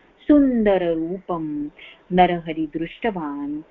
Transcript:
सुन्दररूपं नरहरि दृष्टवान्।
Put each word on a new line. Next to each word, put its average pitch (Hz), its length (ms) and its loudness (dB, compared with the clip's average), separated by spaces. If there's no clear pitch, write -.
सुन्दररूपं 180 1400 2
नरहरि 170 540 2
दृष्टवान्। 151 1040 -6